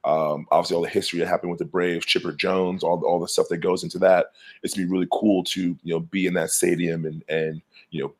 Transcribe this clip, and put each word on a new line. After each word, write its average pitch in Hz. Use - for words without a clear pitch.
Um, 78
obviously, 85
all 85
the 82
history 90
that 82
happened 87
with 85
the 87
Braves, 87
Chipper 87
Jones, 92
all, 85
all 85
the 85
stuff -
that 87
goes 90
into 85
that. 92
It's -
gonna 95
be 90
really 92
cool 98
to, -
you 85
know, 82
be 92
in 90
that 82
stadium 85
and, 78
and, 80
you 73
know 71